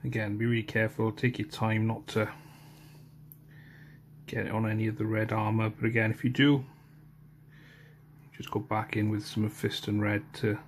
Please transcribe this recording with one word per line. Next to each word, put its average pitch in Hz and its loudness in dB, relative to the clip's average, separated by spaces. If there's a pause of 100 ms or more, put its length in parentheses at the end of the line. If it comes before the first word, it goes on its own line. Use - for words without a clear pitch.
Again, 107 -2
be 113 0
really 117 2
careful, 110 0
take 123 0
your 104 -4
time 110 0
not 113 -4
to 107 0 (2000)
get 107 -2
it - -4
on 110 0
any 110 0
of 110 -2
the 110 0
red 110 0
armour, 110 2
but 113 -4
again, 113 4
if - -4
you 127 4
do, 139 6 (1700)
just - -14
go - -2
back 107 -4
in 107 2
with 104 -2
some 107 -2
of 104 -2
Fiston - -2
Red 104 0 (100)
to 104 0